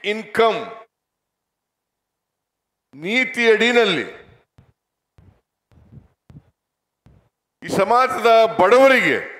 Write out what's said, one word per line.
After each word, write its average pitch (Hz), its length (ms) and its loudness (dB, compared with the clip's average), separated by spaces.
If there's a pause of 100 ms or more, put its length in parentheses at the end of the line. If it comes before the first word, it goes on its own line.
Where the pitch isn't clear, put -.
(100)
Income 220 480 -2 (2250)
ನೀತಿ 233 480 -6 (100)
ಅಡಿನಲ್ಲಿ 214 520 0 (3500)
ಈ 175 160 -14
ಸಮಾಜದ 240 520 0 (280)
ಬಡವರಿಗೆ 226 580 4 (240)